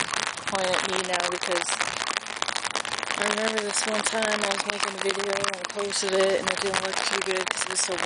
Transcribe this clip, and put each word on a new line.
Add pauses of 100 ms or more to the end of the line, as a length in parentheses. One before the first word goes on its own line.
(460)
point
at
me
now
because (1500)
I
remember
this
one
time
I
was
making
a
video
and
I (100)
posted
it
and
it
didn't
look
too (120)
good
cause
it
was
so (120)